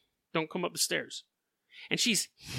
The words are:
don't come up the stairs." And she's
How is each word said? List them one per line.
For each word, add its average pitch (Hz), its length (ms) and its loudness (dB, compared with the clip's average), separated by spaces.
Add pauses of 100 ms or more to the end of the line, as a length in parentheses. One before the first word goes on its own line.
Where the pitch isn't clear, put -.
(340)
don't 160 160 0
come 180 140 -2
up 175 80 -2
the 165 60 -8
stairs." - 460 -2 (640)
And - 80 2
she's 131 300 2 (300)